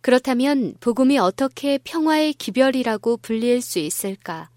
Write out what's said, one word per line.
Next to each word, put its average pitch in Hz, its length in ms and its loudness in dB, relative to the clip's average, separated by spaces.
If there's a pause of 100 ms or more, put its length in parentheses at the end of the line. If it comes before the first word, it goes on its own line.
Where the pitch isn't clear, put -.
그렇다면 254 760 2
복음이 262 380 2
어떻게 269 640 0
평화의 311 540 0
기별이라고 233 840 0
불릴 233 440 0
수 - 180 -4
있을까? 165 760 -8